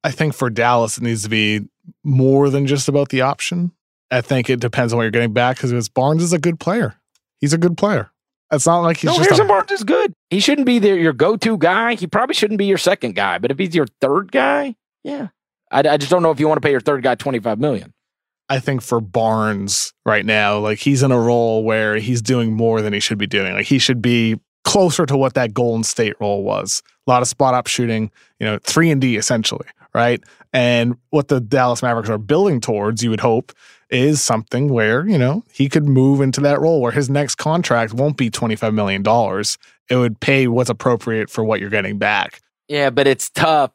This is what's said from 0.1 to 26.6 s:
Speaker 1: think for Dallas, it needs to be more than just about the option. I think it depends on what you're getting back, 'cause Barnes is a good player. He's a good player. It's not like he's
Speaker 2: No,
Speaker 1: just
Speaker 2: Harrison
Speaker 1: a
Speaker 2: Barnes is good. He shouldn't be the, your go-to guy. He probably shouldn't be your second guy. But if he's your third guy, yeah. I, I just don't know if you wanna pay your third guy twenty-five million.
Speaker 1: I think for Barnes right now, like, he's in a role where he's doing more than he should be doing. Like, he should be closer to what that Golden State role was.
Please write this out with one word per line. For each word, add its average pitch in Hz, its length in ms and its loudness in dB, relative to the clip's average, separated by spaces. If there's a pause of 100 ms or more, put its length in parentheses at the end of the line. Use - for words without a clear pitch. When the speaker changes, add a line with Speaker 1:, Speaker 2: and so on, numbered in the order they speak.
Speaker 1:
think 151 220 -2
for 127 160 -2
Dallas, 117 480 2
it 123 60 -8
needs 113 200 -2
to 107 60 -8
be 107 320 0 (420)
more 135 460 4
than 139 180 0
just 139 220 0
about 143 200 0
the 131 120 0
option. 175 500 -2 (400)
I 123 100 0
think 127 280 -2
it 143 100 0
depends 120 340 -2
on 117 40 0
what 117 60 0
you're 110 80 -2
getting 117 220 0
back, 123 260 2
'cause 120 300 -2
Barnes 147 340 0
is 170 100 0
a 170 60 0
good 165 200 -2
player. 180 360 -2 (440)
He's 143 140 0
a 170 40 0
good 170 200 0
player. 196 340 0 (400)
It's 147 160 0
not 170 140 4
like 165 160 2
he's - 120 -2
Speaker 2:
No, 349 80 2
Speaker 1:
just 359 120 4
Speaker 2:
Harrison 403 160 4
Speaker 1:
a 392 40 -2
Speaker 2:
Barnes - 220 2
is 381 120 -4
good. 339 300 0 (160)
He 185 100 0
shouldn't 277 280 2
be 247 120 2
the, 202 100 4
your 165 240 2
go-to 208 440 0
guy. 202 380 0
He 180 100 -8
probably 247 300 -2
shouldn't 214 240 0
be 202 60 0
your 196 120 2
second 135 380 -2
guy. 98 240 -2
But 113 120 -4
if 135 60 -4
he's 170 160 -4
your 151 140 0 (140)
third 170 300 -2
guy, 277 440 0 (280)
yeah. 277 260 -10 (420)
I, 135 80 0
I 151 180 2
just 143 140 -2
don't 180 100 4
know 165 100 2
if 131 80 -4
you 151 80 2
wanna 156 140 0
pay 147 100 0
your 131 100 2
third 143 200 -2
guy 127 140 0
twenty-five 113 440 -4
million. 139 340 -4 (560)
Speaker 1:
I 135 100 0
think 131 240 -4
for 117 180 0
Barnes 107 920 -2 (120)
right 107 200 0
now, 104 340 2
like, 107 200 -2
he's 139 220 2
in 135 100 2
a 123 80 4
role 117 440 2
where 110 320 0
he's 117 260 -2
doing 117 320 0
more 113 280 0
than 104 120 -4
he 101 60 -2
should 104 180 -4
be 104 80 -2
doing. 95 280 0
Like, 101 120 -2
he 135 140 2
should 123 220 0
be 113 380 0 (260)
closer 180 400 2
to 139 120 0
what 135 160 0
that 120 200 -2
Golden 117 300 0
State 107 360 -2
role 101 240 -2
was. 101 400 -4 (240)